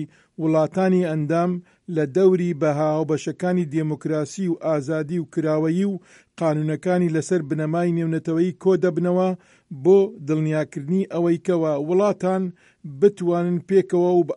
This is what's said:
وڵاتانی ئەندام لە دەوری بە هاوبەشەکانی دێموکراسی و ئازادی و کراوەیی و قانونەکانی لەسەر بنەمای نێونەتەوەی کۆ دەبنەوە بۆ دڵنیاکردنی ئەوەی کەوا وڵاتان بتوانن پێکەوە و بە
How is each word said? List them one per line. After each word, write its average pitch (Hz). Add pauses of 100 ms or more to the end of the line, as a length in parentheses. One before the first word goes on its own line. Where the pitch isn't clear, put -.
(380)
وڵاتانی 175
ئەندام 156 (380)
لە 156
دەوری 180
بە 151
هاوبەشەکانی 156
دێموکراسی 156
و 165
ئازادی 156
و 156
کراوەیی 160
و 180 (360)
قانونەکانی 156
لەسەر 165
بنەمای 156
نێونەتەوەی 165
کۆ 190
دەبنەوە 180 (420)
بۆ 165 (200)
دڵنیاکردنی 156
ئەوەی 170
کەوا 160
وڵاتان 190 (420)
بتوانن 175
پێکەوە 180
و 175
بە -